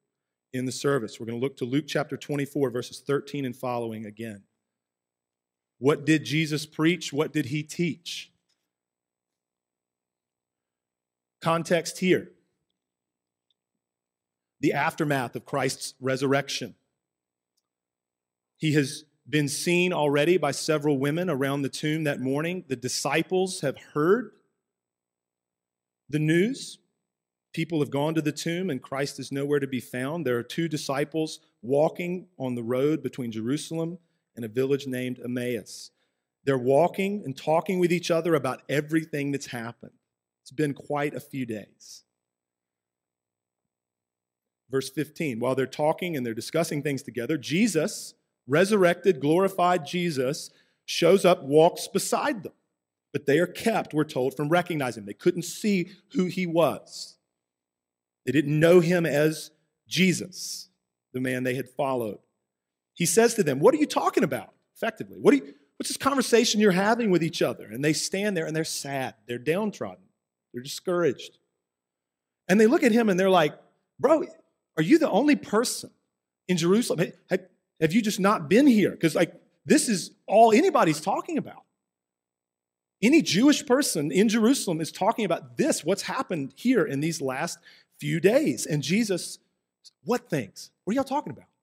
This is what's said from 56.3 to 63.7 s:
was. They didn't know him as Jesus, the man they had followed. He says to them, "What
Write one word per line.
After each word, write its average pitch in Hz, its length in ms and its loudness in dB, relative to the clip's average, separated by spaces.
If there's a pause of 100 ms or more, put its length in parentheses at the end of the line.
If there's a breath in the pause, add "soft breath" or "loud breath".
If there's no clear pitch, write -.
was. 156 720 -2 (1080)
They 127 60 -2
didn't 151 280 2
know 170 200 8
him 170 260 2
as 151 460 0 (340)
Jesus, 139 800 -2 (440)
the 127 80 -6
man 127 240 -2
they 127 100 -2
had 139 160 -8
followed. 127 500 -4 (720)
He 170 140 -2
says 226 280 4
to 208 80 0
them, 139 160 0
"What 196 160 8